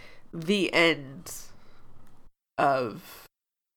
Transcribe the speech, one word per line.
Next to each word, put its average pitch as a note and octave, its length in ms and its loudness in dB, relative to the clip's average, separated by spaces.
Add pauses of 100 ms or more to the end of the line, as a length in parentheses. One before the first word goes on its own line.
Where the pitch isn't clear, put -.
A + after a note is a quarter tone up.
(340)
the E3+ 400 2
end D3 580 2 (1300)
of, C3 680 2 (500)